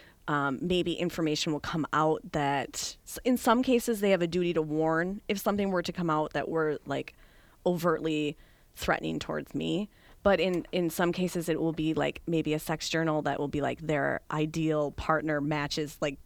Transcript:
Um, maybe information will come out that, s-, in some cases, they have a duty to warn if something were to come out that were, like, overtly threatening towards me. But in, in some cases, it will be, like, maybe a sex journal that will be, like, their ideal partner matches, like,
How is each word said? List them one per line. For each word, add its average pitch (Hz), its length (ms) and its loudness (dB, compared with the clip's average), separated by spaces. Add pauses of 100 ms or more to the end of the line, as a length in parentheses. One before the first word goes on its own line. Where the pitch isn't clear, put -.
(280)
Um, 139 340 0
maybe 175 320 0
information 160 600 -2
will 147 80 -2
come 160 320 -2
out 156 280 2 (120)
that, 143 640 -2 (100)
s-, - 160 -12
in 247 140 4
some 247 260 4
cases, 240 380 2
they 202 100 4
have 180 100 4
a 175 60 2
duty 175 260 0
to 165 80 2
warn 160 640 0
if 202 120 -2
something 202 320 0
were 180 100 2
to 175 120 -6
come 175 160 -2
out 151 240 0
that 147 160 -2
were, 156 360 0
like, 139 300 -6 (500)
overtly 160 720 2 (380)
threatening - 420 -2
towards 151 380 -6
me. 165 340 -2 (320)
But 196 200 4
in, 180 320 0
in 175 180 2
some 175 220 2
cases, 175 360 -2
it 156 100 0
will 165 120 2
be, 156 240 0
like, 147 320 -2
maybe 156 260 0
a 156 60 0
sex - 300 -4
journal 160 340 2
that 143 160 -2
will 143 80 -2
be, 143 140 -2
like, 127 180 -2
their 147 400 0 (100)
ideal 156 640 0
partner 151 500 0
matches, 147 600 -2
like, 147 240 -2